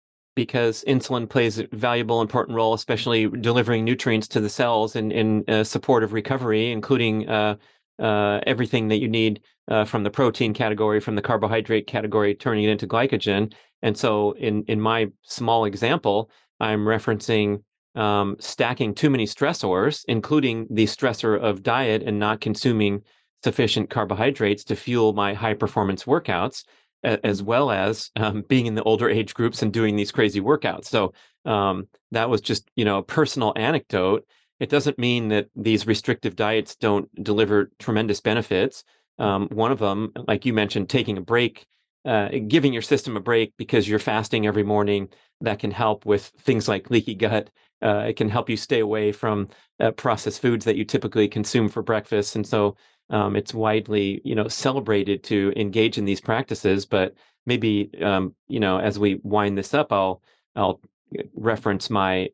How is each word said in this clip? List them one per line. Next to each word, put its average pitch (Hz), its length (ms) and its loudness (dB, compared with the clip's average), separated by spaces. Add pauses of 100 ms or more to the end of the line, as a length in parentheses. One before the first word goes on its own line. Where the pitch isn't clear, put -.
(340)
because 117 520 -2
insulin 127 420 0
plays 117 300 0
a 113 140 -4
valuable, 117 500 0
important 113 340 -2
role, 113 160 2
especially 113 560 0
delivering 117 560 0
nutrients 117 440 0
to 117 120 -2
the 107 80 0
cells 113 480 0
in, - 140 -2
in, 107 380 2
uh, 110 160 4
support 120 380 2
of 104 100 0
recovery, 113 580 0
including, 113 580 0
uh, 107 280 0 (420)
uh, 104 480 2
everything 117 420 0
that 107 100 2
you 117 100 0
need, 110 320 2 (260)
uh, 110 180 2
from 107 200 -2
the 101 60 -2
protein 117 440 0
category, 107 460 0
from 110 160 -4
the 101 60 -2
carbohydrate 110 680 0
category, 104 460 0
turning 107 300 -2
it 107 60 4
into 104 160 -2
glycogen. 107 680 0 (300)
And 110 160 0
so 104 340 2
in, 104 320 -4
in 110 160 -2
my 113 280 0 (140)
small 117 420 0
example, 110 680 0 (300)
I'm 107 240 0
referencing, 107 760 0 (340)
um, 104 420 0
stacking 120 560 -2
too 151 160 2
many 123 160 2
stressors, 113 800 0
including 117 640 0
the 110 140 4
stressor 107 540 0
of 98 260 -2
diet 117 400 0
and 104 140 -2
not 107 220 0
consuming 107 640 0 (400)
sufficient 113 480 0
carbohydrates 107 720 0
to 110 120 -4
fuel 117 360 2
my 101 220 -2
high 107 200 -2
performance 101 500 -2
workouts, 120 600 -2 (400)
a-, 117 200 0
as 101 180 0
well 120 280 2
as, 104 460 -2
um, 107 320 -2
being 127 180 2
in 110 80 -2
the 110 80 -2
older 110 260 2
age 110 260 -2
groups 113 280 -2
and 110 100 0
doing 110 240 2
these 101 160 -2
crazy 101 280 2
workouts. 98 460 0
So, 101 260 0 (320)
um, 98 440 0 (220)
that 113 200 0
was 110 100 2
just, - 360 -4
you 120 80 0
know, 101 140 2
a 95 40 -2
personal 131 540 0
anecdote. 110 720 0 (340)
It 120 100 -4
doesn't 147 280 0
mean 120 300 0
that 104 260 0
these 107 320 0
restrictive 113 500 -2
diets 107 400 -2
don't 104 320 0 (140)
deliver 104 560 2
tremendous 107 420 -2
benefits. 110 640 0 (340)
Um, 101 300 0
one 113 240 0
of 110 60 -2
them, 104 340 -2 (140)
like 104 180 -2
you 127 80 0
mentioned, 104 360 0
taking 113 280 0
a 92 60 -6
break, 117 440 0 (380)
uh, 110 240 0 (200)
giving 139 240 4
your 117 100 -4
system 131 340 -2
a 101 40 -6
break 113 360 0
because 107 320 0
you're 107 100 2
fasting 110 480 -2
every 104 160 2
morning, 101 460 0 (320)
that 107 200 -2
can 110 100 -4
help 107 340 -2
with 104 360 0
things 117 260 0
like 98 240 -2
leaky 117 240 2
gut. 107 360 -2 (300)
Uh, 107 280 0
it 113 80 -4
can 107 120 0
help 113 220 -2
you 110 60 -2
stay 120 240 0
away 107 320 0
from, 104 360 -2 (300)
uh, 113 140 2
processed - 500 -4
foods 117 220 0
that 107 120 2
you 107 80 -2
typically 110 440 0
consume 107 400 0
for 110 140 -4
breakfast. 104 520 -2
And 104 120 -4
so, 104 300 2 (340)
um, 101 260 0
it's 104 180 -4
widely, 107 680 0
you 135 100 -4
know, 107 140 0
celebrated 104 760 0
to 98 320 2
engage 110 400 0
in 104 80 -2
these 98 160 -2
practices. 104 640 0
But 95 300 0 (320)
maybe, 110 440 0 (120)
um, 95 320 0 (140)
you 113 120 -4
know, 95 180 2
as 101 200 -2
we 101 240 2
wind 101 340 0
this 98 180 -4
up, 147 180 0
I'll, 95 280 0 (360)
I'll 98 240 0 (540)
reference 107 540 -2
my 95 460 0